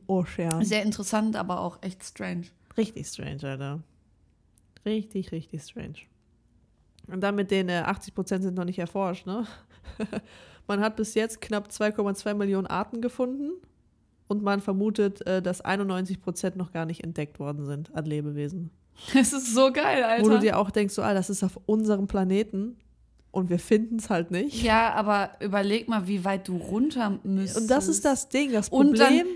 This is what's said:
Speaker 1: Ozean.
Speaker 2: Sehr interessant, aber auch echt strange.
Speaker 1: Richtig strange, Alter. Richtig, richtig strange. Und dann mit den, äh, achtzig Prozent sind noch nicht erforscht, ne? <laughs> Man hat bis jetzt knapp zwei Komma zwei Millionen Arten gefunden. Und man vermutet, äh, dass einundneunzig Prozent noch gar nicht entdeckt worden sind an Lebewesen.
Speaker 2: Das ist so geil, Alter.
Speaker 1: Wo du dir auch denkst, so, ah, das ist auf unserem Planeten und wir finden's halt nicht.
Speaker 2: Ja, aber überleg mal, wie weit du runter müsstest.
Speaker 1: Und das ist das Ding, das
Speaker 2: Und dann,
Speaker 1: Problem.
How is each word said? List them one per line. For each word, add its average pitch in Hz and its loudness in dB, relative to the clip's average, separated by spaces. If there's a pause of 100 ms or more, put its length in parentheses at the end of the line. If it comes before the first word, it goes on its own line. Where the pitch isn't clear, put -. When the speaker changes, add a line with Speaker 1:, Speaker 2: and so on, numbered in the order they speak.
Speaker 1:
Ozean. 170 0
Speaker 2:
Sehr 208 0
interessant, 214 0
aber 180 -4
auch 175 -6
echt 185 -10
strange. 175 -8 (300)
Speaker 1:
Richtig 214 -2
strange, - -10
Alter. 139 -8 (1040)
Richtig, 214 -4
richtig 160 -10
strange. - -14 (1120)
Und 185 -6
dann 202 0
mit 202 0
den, 190 2
äh, 175 0
achtzig - -4
Prozent 190 -2
sind 180 -2
noch 185 -2
nicht 185 -4
erforscht, 180 -4
ne? 208 -4 (520)
<laughs> 214 -6 (480)
Man 202 0
hat 214 0
bis 214 -2
jetzt 220 0
knapp 208 -6
zwei 214 0
Komma 202 0
zwei 208 -4
Millionen 196 0
Arten 214 -4
gefunden. 262 -4 (760)
Und 208 -2
man 202 2
vermutet, 202 0
äh, 185 2
dass 180 -2
einundneunzig 190 -2
Prozent 180 -4
noch 180 -6
gar 165 -4
nicht 165 -8
entdeckt 151 -8
worden 147 -6
sind 143 -8
an 156 -4
Lebewesen. 147 -6 (420)
Speaker 2:
Das 262 6
ist 262 -4
so 262 6
geil, 269 2
Alter. 226 4
Speaker 1:
Wo 214 8
du 220 8
dir 208 4
auch 196 2
denkst, 208 0
so, - -2
ah, 208 2
das 190 0
ist 190 -2
auf 185 -2
unserem 214 2
Planeten 202 0 (560)
und 185 -2
wir 175 2
finden's 220 2
halt 170 0
nicht. 233 -2
Speaker 2:
Ja, 226 4
aber 202 2 (100)
überleg 202 0
mal, 208 0
wie 190 -2
weit 190 -2
du 180 -2
runter 220 0
müsstest. 190 0
Speaker 1:
Und 220 -2
das 294 4
ist 311 0
das 269 2
Ding, 269 0
das 214 0
Speaker 2:
Und 269 6
dann, 269 10
Speaker 1:
Problem. 349 2